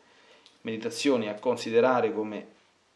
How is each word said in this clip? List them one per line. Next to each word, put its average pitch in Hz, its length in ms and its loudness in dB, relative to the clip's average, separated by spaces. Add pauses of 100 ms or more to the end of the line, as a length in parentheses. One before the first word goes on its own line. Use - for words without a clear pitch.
(600)
meditazioni 113 640 -2
a 104 80 -6
considerare 117 800 2
come 107 380 -6 (440)